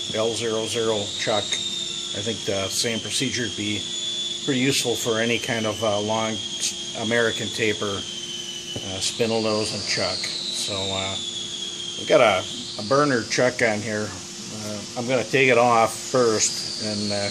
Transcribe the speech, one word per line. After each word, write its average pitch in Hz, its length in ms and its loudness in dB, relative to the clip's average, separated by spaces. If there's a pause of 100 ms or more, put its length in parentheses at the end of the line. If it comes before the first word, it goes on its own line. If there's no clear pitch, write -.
(180)
L 113 160 2
zero 110 320 0
zero 110 400 0 (140)
chuck. 104 240 2
I - 840 -4
think 110 200 -4
the 98 240 0
same 113 300 0
procedure 117 440 -2
would 104 120 -4
be 104 240 -2 (640)
pretty 135 160 0
useful 127 360 2
for 110 240 0
any 117 180 4
kind 110 300 0
of, 104 160 -2
uh, 104 160 2
long 110 320 0
s-, - 680 -4
American 113 480 2
taper, 107 360 0
uh, - 1120 -6
spindle 113 440 0
nose 110 320 0
and 101 100 -4
chuck. 92 320 -2
So, - 560 -4
uh, 95 420 -4 (840)
we've - 100 -4
got 151 120 8
a, 98 220 6 (380)
a 107 80 -6
burner 135 400 4
chuck 127 320 2
on 107 200 4
here. 107 280 -2
Uh, 107 680 -8 (180)
I'm 120 100 -4
gonna 123 160 2
take 135 260 6
it 117 100 8
off 117 360 6
first - 920 2
and, 104 280 -2
uh, 101 180 -2